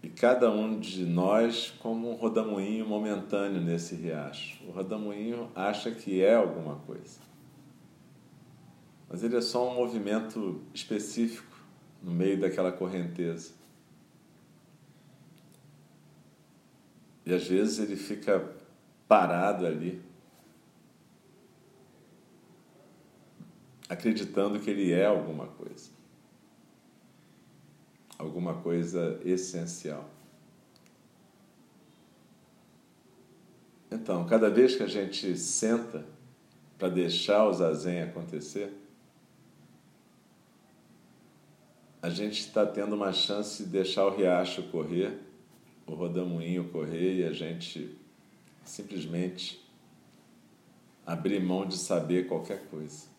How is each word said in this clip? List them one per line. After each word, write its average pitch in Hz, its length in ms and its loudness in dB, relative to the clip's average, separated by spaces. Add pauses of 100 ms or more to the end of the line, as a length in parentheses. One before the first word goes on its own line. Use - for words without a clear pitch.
E - 60 -12
cada 120 420 6
um 107 280 0
de 92 240 -6
nós 101 760 2
como 113 320 -4
um - 20 -6
rodamuinho 110 720 0
momentâneo 101 720 -2
nesse 85 360 -2
riacho. 78 720 -8
O 90 40 -14
rodamuinho 104 840 -6
acha 104 340 -2
que 98 320 0
é 107 140 8
alguma 82 400 0
coisa. - 440 -16 (1900)
Mas 92 140 -8
ele 117 120 0
é 117 60 4
só 123 260 0
um 123 60 -2
movimento 110 880 -2 (140)
específico - 840 -4 (460)
no 90 80 -6
meio 92 280 2
daquela 92 320 2
correnteza. 87 800 -4 (3750)
E 87 80 2
às 90 140 2
vezes 107 320 4
ele 101 160 -2
fica 101 580 0 (540)
parado 90 580 6
ali, 85 360 -2 (3750)
acreditando 101 720 0
que 107 100 -2
ele 98 220 2
é 92 140 6
alguma 87 420 2
coisa. - 440 -16 (2250)
Alguma 85 440 -4
coisa 85 640 0
essencial. 85 840 -4 (3750)
Então, 95 340 -2
cada 110 240 6
vez 123 260 8
que 113 80 -2
a 95 40 -2
gente 92 500 -2
senta 113 680 -2 (720)
pra 92 120 0
deixar 92 580 4
o 95 60 4
zazen 85 480 0
acontecer, 85 720 -8 (3250)
a 85 80 -4
gente 104 420 -6
tá 107 140 4
tendo 104 300 -2
uma 101 180 0
chance 104 500 -2
de 90 60 -8
deixar 95 360 2
o 95 100 4
riacho 92 480 2
correr, 85 560 -2 (680)
o 82 60 -8
rodamuinho 85 760 -2
correr 82 500 0
e 87 40 2
a 82 80 0
gente 82 640 -8 (680)
simplesmente 90 1000 -6 (1400)
abrir 85 340 0
mão 92 260 0
de 92 120 -4
saber 90 500 2
qualquer 90 400 -6
coisa. 76 380 -12 (140)